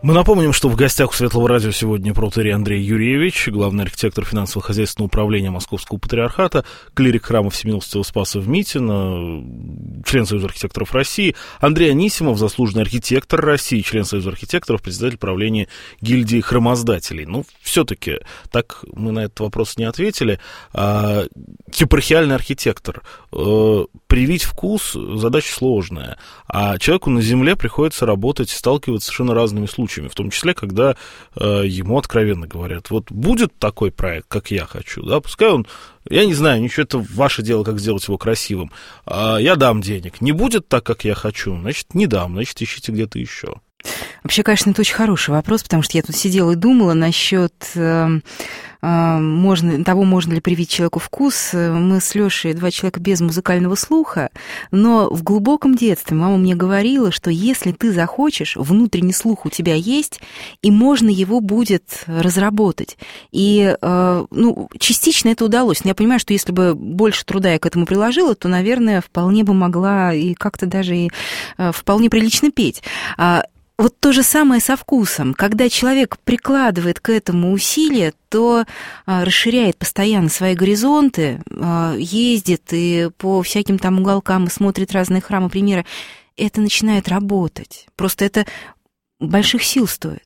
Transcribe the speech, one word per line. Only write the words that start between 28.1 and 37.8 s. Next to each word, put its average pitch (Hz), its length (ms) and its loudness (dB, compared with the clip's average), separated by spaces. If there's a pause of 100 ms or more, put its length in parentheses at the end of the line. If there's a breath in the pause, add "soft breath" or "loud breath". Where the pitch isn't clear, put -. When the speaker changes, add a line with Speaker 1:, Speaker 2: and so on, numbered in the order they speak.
Speaker 1:
сталкиваться 123 560 -2
с - 20 -8
совершенно 123 260 -2
разными 104 320 0
случаями, 90 420 -6
в - 60 -14
том 107 160 -6
числе, 175 240 -2
когда, 113 420 0 (400 loud breath)
э, 101 300 0
ему 95 320 -2
откровенно 104 480 -2
говорят: 87 440 -10
«Вот 107 220 -4
будет 196 460 0
такой 104 320 -2
проект, 85 380 -6
как - 220 -8
я 92 140 -4
хочу, - 380 -14
да, 147 180 -2
пускай - 300 0
он, 170 160 2 (420 loud breath)
я 196 160 4
не 196 100 2
знаю, 139 280 2
ничего, 131 220 -2
это 127 140 -4
ваше 113 440 -2
дело, 110 220 0
как 107 160 -2